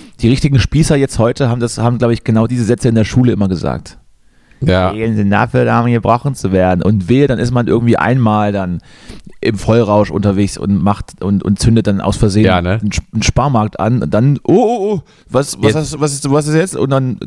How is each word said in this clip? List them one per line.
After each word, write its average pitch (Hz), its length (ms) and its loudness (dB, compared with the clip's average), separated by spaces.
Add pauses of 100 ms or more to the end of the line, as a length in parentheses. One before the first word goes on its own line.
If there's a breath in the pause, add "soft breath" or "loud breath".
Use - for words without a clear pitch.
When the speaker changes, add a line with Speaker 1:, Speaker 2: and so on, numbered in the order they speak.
(220 loud breath)
Speaker 1:
Die 117 80 2
richtigen 139 300 2
Spießer 156 360 2
jetzt 139 240 -2
heute 120 300 0
haben 123 100 -2
das, 117 180 -4
haben, 120 200 0
glaub 117 140 2
ich, 113 120 -2
genau 113 240 2
diese 123 160 -2
Sätze 117 260 0
in 117 60 0
der 110 100 2
Schule 123 280 2
immer 98 140 0
gesagt. 76 500 -6 (640 soft breath)
Speaker 2:
Ja. 92 280 2
Speaker 1:
Regeln 113 280 -4
sind 104 120 0
dafür 117 360 0
da, 117 160 2
um 120 100 0
gebrochen 120 440 0
zu 95 180 -4
werden. 92 300 2
Und 98 260 0
wehe, 135 180 4
dann 123 100 -2
ist 120 140 -2
man 123 160 0
irgendwie 117 300 2
einmal 107 560 0
dann 92 260 -4 (640 loud breath)
im 110 160 -2
Vollrausch 104 520 2
unterwegs 101 480 0
und 98 240 0
macht - 400 -4
und, 98 220 0
und 98 160 0
zündet 113 280 2
dann 98 120 0
aus - 160 -2
Versehen 104 300 2
Speaker 2:
Ja, 92 160 2
ne? 90 200 -2
Speaker 1:
einen 107 140 -4
Sp-, - 180 -8
einen 110 100 -2
Sparmarkt 120 560 0
an. 113 240 0
Und 73 100 -4
dann, 127 300 2
oh, - 100 2
oh, 214 420 0
oh, 156 60 -6 (280 soft breath)
was, 139 280 -4
was - 80 -2
Speaker 2:
Jetzt. - 100 2
Speaker 1:
hast, 151 240 -6
was 143 140 -2
ist, 139 180 -4
was 147 160 2
ist 156 80 0
jetzt? 175 220 0
Und 135 140 -2
dann, 131 340 -2